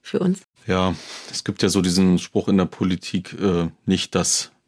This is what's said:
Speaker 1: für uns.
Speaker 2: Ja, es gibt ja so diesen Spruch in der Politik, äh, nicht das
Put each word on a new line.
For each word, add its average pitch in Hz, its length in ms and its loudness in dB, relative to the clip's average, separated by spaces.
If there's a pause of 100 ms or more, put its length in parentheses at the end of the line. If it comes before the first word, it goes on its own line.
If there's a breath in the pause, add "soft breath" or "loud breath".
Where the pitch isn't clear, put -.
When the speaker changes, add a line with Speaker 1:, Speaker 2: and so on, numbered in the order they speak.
Speaker 1:
für - 160 -4
uns. 185 220 0 (260)
Speaker 2:
Ja, 92 280 2 (360 loud breath)
es - 140 -10
gibt - 180 -6
ja 98 60 6
so 95 120 2
diesen 90 380 4
Spruch - 300 -4
in 104 80 4
der 92 80 4
Politik, 92 760 -4
äh, 87 280 0 (180)
nicht 95 280 0
das - 360 -2 (180)